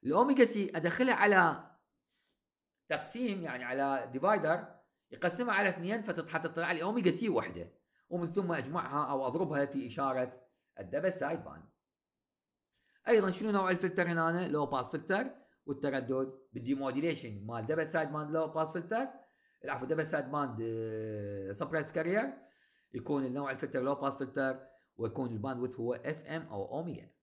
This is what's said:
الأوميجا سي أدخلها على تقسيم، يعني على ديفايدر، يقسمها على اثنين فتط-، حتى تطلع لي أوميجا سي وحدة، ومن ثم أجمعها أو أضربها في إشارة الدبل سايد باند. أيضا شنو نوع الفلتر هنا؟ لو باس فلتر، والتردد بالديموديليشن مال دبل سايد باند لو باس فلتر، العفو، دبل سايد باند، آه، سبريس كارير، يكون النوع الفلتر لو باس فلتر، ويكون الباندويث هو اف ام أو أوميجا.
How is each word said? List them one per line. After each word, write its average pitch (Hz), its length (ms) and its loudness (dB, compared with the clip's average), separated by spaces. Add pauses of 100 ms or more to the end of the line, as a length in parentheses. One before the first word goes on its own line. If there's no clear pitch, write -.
الأوميجا 247 420 8
سي 208 300 0
أدخلها 170 400 4
على 185 560 6 (1160)
تقسيم، 196 520 -2
يعني 127 220 -6
على 131 480 0
ديفايدر، 165 680 2 (320)
يقسمها 208 420 -2
على 196 160 4
اثنين 185 340 -2
فتط-، 165 260 -4
حتى 165 180 -2
تطلع 165 240 -2
لي 160 120 0
أوميجا 208 280 4
سي 226 180 0
وحدة، 101 420 -2 (380)
ومن 170 180 -2
ثم 175 240 0
أجمعها 143 600 -2
أو 135 160 0
أضربها 147 380 0
في 139 220 -4
إشارة 127 540 -2 (380)
الدبل 143 340 0
سايد 160 300 -4
باند. - 260 -16 (1400)
أيضا 214 240 6
شنو 208 200 -2
نوع 190 200 4
الفلتر 180 360 2
هنا؟ 165 400 2
لو 147 180 2
باس 131 220 -2
فلتر، 196 420 -2 (360)
والتردد 131 720 -2 (140)
بالديموديليشن 127 920 -2
مال 113 200 -6
دبل 156 240 0
سايد 156 220 0
باند 151 200 -4
لو 160 160 2
باس 160 200 0
فلتر، 202 400 -4 (560)
العفو، 135 220 -4
دبل 156 220 0
سايد 143 240 -2
باند، 139 300 -2
آه، 110 920 -4
سبريس 151 380 -4
كارير، 196 420 0 (600)
يكون 135 320 -2
النوع 135 260 -4
الفلتر 139 280 -4
لو 135 160 2
باس 139 180 -2
فلتر، 135 540 -2 (300)
ويكون 117 340 -4
الباندويث 123 480 -4
هو 117 140 -2
اف 156 320 -6
ام 156 220 -8
أو 98 240 -6
أوميجا. 156 400 -8 (120)